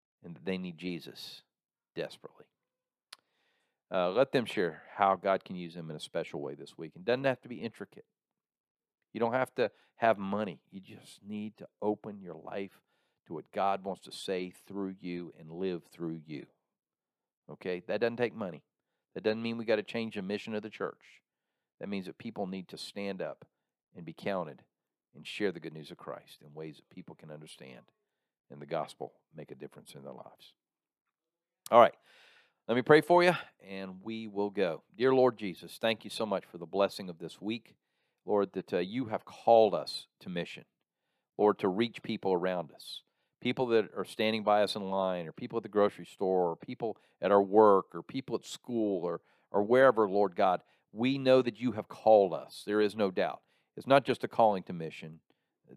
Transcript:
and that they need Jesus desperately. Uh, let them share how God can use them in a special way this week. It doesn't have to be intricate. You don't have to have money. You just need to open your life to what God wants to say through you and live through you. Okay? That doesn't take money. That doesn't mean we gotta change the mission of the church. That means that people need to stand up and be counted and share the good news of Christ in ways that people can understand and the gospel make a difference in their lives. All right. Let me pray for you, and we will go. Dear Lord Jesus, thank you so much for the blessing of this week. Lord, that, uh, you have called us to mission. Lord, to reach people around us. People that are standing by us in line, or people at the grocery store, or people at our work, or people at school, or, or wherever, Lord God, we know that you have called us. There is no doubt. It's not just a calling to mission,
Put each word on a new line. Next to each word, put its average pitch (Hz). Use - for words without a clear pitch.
and 87
that 69
they 95
need 90
Jesus 85
desperately. -
Uh, 90
let 120
them 123
share 87
how 98
God 95
can 92
use 85
them 82
in 76
a 76
special 82
way 69
this 71
week. 80
It 90
doesn't 123
have 131
to 127
be 110
intricate. -
You 107
don't 117
have 127
to 117
have 113
money. 101
You 95
just 104
need 104
to -
open 104
your 87
life 95
to 87
what -
God 98
wants 95
to -
say 92
through 95
you 87
and 80
live 90
through 82
you. 73
Okay? 90
That 104
doesn't 117
take 120
money. 95
That 95
doesn't 110
mean 117
we 117
gotta 107
change 113
the 101
mission 104
of 107
the 110
church. -
That 95
means 98
that -
people 107
need 92
to -
stand 98
up 76
and 87
be 80
counted 90
and 76
share 101
the 85
good 78
news 78
of 85
Christ -
in 76
ways 78
that -
people 85
can 80
understand 76
and 71
the 73
gospel 76
make 76
a 71
difference 69
in 71
their 67
lives. -
All 117
right. 107
Let 110
me 123
pray 151
for 175
you, 180
and 95
we 113
will 101
go. 92
Dear 131
Lord 127
Jesus, 87
thank 113
you 104
so 113
much 98
for -
the 85
blessing 98
of 85
this 82
week. 110
Lord, 101
that, 95
uh, 92
you 107
have 107
called 110
us -
to -
mission. 87
Lord, 104
to 101
reach 113
people 98
around 90
us. -
People 123
that 110
are 95
standing 110
by 104
us 98
in 98
line, 92
or 78
people 113
at 113
the 104
grocery 101
store, 92
or 82
people 120
at 92
our 101
work, 101
or 82
people 131
at -
school, 104
or, 85
or 101
wherever, 117
Lord 98
God, 92
we 123
know 131
that 117
you 117
have 101
called 101
us. -
There 107
is 104
no 104
doubt. 90
It's 87
not 135
just 127
a 110
calling 104
to 92
mission, 80